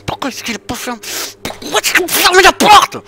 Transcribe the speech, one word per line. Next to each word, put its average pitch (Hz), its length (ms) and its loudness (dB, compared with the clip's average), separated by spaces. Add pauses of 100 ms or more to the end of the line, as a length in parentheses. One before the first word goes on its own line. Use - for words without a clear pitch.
Pourquoi - 240 -8
est-ce - 140 -12
qu'il 233 120 -8
a 208 40 -8
pas - 160 -10
fermé? 240 240 -10 (440)
Pourquoi - 360 -6
est-ce - 140 -2
qu'il - 100 0
a 349 40 -4
fermé 359 360 2
la 370 100 6
porte? - 440 4 (100)